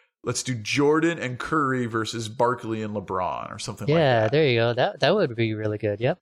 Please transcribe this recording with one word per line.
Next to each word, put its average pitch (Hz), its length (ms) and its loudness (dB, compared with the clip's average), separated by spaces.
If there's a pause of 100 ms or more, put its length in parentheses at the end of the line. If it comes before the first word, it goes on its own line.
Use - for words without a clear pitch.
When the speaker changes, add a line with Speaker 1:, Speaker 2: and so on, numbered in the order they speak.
(240)
Speaker 1:
let's - 180 -4
do 131 120 -4
Jordan 147 640 2
and 123 200 -6
Curry 131 480 0
versus 110 420 -4
Barkley 113 540 -2
and 107 120 -6
LeBron 87 600 -4
or 104 40 -12
something 107 300 -8
like 147 80 4
Speaker 2:
Yeah, 135 260 4
Speaker 1:
that. 107 100 2
Speaker 2:
there 156 140 4
you 120 120 4
go. 117 160 2
That, 160 260 0
that 170 140 4
would 165 220 0
be 113 180 0
really 107 240 -2
good. 104 220 -2
Yep. 135 220 0